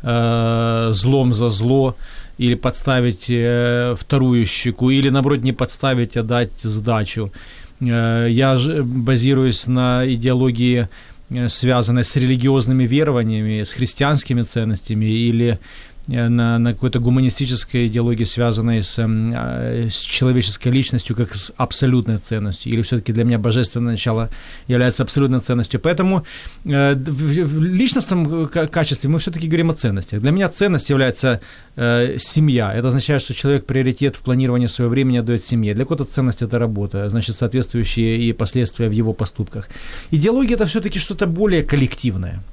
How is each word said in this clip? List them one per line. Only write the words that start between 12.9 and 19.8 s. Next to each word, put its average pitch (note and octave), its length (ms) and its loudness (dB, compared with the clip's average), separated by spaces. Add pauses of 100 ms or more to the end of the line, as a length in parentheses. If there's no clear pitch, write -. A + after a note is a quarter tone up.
с G2+ 120 -6
христианскими C3+ 680 0
ценностями A2 880 0
или, A#2 300 2 (500)
э, A#2+ 200 0
на, A#2 300 2
на A#2 140 2
какой-то A#2+ 280 -2
гуманистической B2 840 0
идеологии, A#2 380 0
связанной A2+ 540 0
с, G2+ 200 -4
эм, A2+ 360 0
э, A#2+ 560 -4